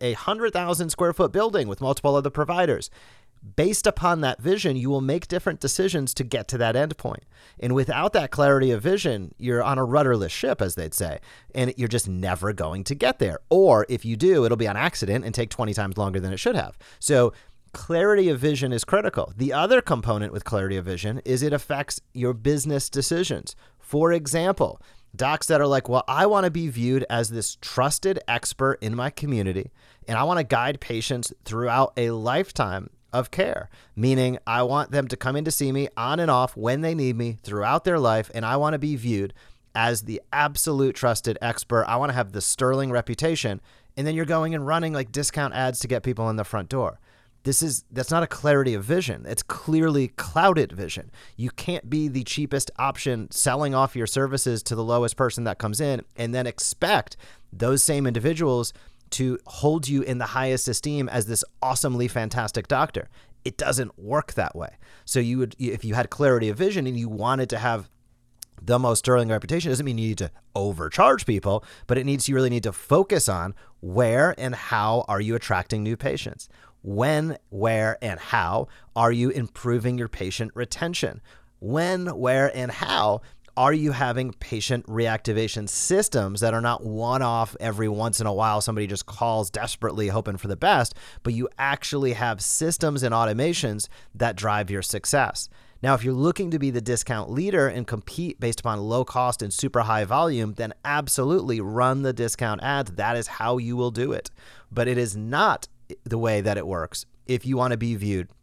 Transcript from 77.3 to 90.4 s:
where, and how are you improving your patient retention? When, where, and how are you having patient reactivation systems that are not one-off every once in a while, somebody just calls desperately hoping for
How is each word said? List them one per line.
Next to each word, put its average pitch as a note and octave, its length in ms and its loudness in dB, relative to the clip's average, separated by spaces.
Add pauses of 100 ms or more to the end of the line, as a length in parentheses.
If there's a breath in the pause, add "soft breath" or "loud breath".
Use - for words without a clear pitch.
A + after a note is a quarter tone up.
where, A2 520 0
and G2 160 -4
how G#2+ 480 -4 (300 soft breath)
are A#2 160 4
you A#2+ 180 0
improving B2 680 -4
your A#2 100 -6
patient G2 480 -8
retention? D3+ 640 -4 (400 soft breath)
When, F3 460 -2
where, C3+ 500 2
and B2+ 160 -4
how G2+ 480 0 (360 soft breath)
are C3+ 160 6
you D3+ 200 2
having B2+ 400 -2
patient A#2+ 540 -4
reactivation A2 800 -2
systems A2+ 720 0
that A2+ 140 2
are A2+ 60 0
not A#2+ 240 0
one-off A#2 760 0
every A2 280 -2
once G#2+ 320 -2
in A2 60 -2
a G#2 60 0
while, G#2+ 280 2
somebody G#2+ 280 -2
just G2 180 -6
calls A2 420 -2
desperately G#2 600 -4
hoping G2+ 300 -2
for G2+ 100 -8